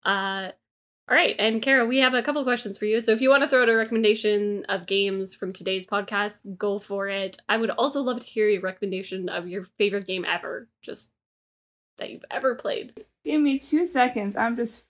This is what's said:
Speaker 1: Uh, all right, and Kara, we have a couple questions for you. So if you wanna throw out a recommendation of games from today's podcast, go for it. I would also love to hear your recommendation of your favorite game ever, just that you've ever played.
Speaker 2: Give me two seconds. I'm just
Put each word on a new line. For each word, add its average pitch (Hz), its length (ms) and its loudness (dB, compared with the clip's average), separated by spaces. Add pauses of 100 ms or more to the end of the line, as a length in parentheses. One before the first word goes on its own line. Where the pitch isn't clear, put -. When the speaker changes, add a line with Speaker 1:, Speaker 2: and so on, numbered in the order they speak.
Speaker 1:
Uh, 190 460 -2 (580)
all 247 80 2
right, 339 220 4
and 220 240 2
Kara, 262 240 4
we 254 140 2
have 254 160 4
a 240 80 2
couple 294 200 -2
questions 240 320 -2
for 208 100 -6
you. 220 160 2
So 226 100 2
if 220 100 2
you 262 80 6
wanna 277 180 6
throw 254 140 4
out 233 80 4
a 226 60 6
recommendation 214 920 2
of 190 200 -4
games 190 480 -2
from 190 180 -6
today's 190 320 -4
podcast, 202 720 -4
go 208 220 -2
for 196 280 -6
it. 196 300 -4 (100)
I 214 100 2
would 226 120 0
also 285 320 0
love 240 200 -2
to - 60 -16
hear 214 220 2
your 190 120 2
recommendation 185 680 -6
of 175 180 -6
your 180 180 -8 (120)
favorite 202 300 0
game 185 180 -4
ever, - 420 -4 (140)
just - 300 -14 (880)
that - 100 -8
you've - 220 -18
ever 254 240 0
played. - 500 -6 (180)
Speaker 2:
Give 302 160 2
me 277 200 4
two 320 260 2
seconds. 247 500 0
I'm 233 200 0
just 233 340 -6